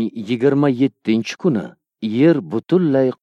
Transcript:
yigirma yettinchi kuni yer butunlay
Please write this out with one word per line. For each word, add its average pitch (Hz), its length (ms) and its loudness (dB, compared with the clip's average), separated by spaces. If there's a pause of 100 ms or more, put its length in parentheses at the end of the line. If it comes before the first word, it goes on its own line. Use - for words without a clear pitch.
(160)
yigirma 127 540 0
yettinchi 117 680 -2
kuni 113 300 -2 (380)
yer 131 360 2
butunlay 131 680 0 (140)